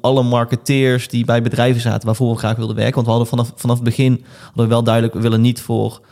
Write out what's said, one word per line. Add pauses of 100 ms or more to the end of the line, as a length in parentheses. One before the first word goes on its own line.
alle
marketeers
die
bij
bedrijven
zaten
waarvoor
we
graag
wilden
werken.
Want
we
hadden
vanaf,
vanaf
het
begin (220)
hadden
we
wel
duidelijk:
we
willen
niet
voor (100)